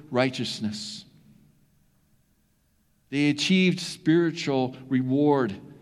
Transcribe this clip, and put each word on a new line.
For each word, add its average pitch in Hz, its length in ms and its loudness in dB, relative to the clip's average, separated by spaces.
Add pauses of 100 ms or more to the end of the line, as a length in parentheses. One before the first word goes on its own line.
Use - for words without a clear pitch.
(120)
righteousness. 123 920 -4 (2000)
They 147 200 0
achieved 185 500 2
spiritual 147 960 0 (120)
reward 131 680 2 (260)